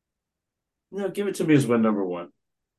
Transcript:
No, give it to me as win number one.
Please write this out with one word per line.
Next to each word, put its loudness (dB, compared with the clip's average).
No, -6
give -4
it -4
to -4
me 4
as 4
win 2
number 0
one. -8